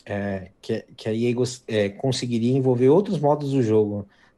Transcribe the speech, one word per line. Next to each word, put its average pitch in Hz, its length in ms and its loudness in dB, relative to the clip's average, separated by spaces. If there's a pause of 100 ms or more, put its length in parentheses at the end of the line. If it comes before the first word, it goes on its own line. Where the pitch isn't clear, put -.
é, 101 440 -6 (120)
que, 110 220 -6 (120)
que - 120 -8
a 110 40 -2
E 117 160 0
A 120 60 0
gos-, 120 320 -4
é, 107 220 0
conseguiria 123 680 -2
envolver 127 340 4
outros 185 280 2
modos 147 320 0
do 135 100 2
jogo, 107 460 0 (320)